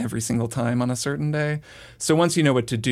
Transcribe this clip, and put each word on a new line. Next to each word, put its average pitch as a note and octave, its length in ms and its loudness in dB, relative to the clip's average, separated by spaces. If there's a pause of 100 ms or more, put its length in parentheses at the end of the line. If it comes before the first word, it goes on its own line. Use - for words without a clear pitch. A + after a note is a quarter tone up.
every A#2 220 -4
single A#2 260 -2
time A#2+ 320 -2
on B2 100 0
a B2 60 -4
certain D3 340 -4
day. D3+ 300 -2 (380)
So - 180 2
once E3+ 220 2
you D#3+ 40 4
know C#3 120 6
what A#2+ 140 2
to A#2 100 -2
do, A#2 140 0